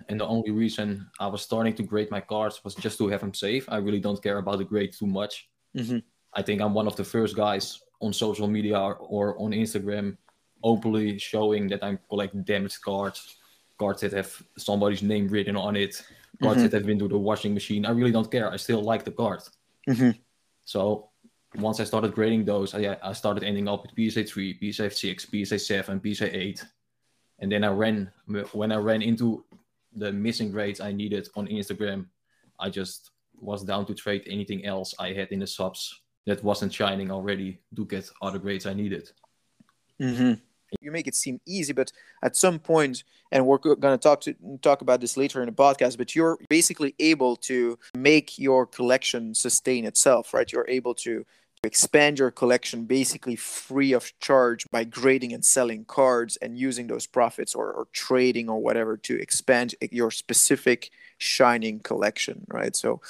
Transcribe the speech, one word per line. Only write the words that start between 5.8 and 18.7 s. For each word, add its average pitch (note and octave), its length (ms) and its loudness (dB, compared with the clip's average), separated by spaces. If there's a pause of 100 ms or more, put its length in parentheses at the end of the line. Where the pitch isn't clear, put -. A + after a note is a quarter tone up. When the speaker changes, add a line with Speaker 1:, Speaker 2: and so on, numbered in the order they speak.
Speaker 1:
I G2+ 80 -4
think G#2 200 -2
I'm G#2 120 0
one G#2+ 120 0
of G#2+ 120 -4
the G2 80 -6
first A2 300 0
guys G#2 440 0 (220)
on G#2+ 100 -4
social G#2 360 -2
media G#2 300 0
or, G2 180 0
or G#2 460 -2
on G#2+ 100 -2
Instagram G2+ 680 -4 (460)
openly A2 540 2
showing G#2+ 520 0
that G2 120 -4
I'm G2 160 -4 (120)
collecting G2+ 340 -4
damaged G2 380 -2
cards, G2 560 -6 (420)
cards G2 220 -2
that G2+ 100 -2
have G2 240 -4 (220)
somebody's G#2 440 0
name G2+ 280 0
written G2+ 260 0
on G#2 220 -2
it, G2 260 -4 (380)
cards G#2+ 160 4
Speaker 2:
Mm-hmm. A#2+ 60 6
Speaker 1:
that A2 100 4
have G2+ 120 0
been G#2 140 2
to G2+ 80 0
the F#2+ 100 0
washing G#2 360 0
machine. G#2 320 -2
I A2 60 0
really A#2+ 200 4
don't A2 180 0
care. A2 220 0
I F#2+ 60 -6
still A2+ 240 0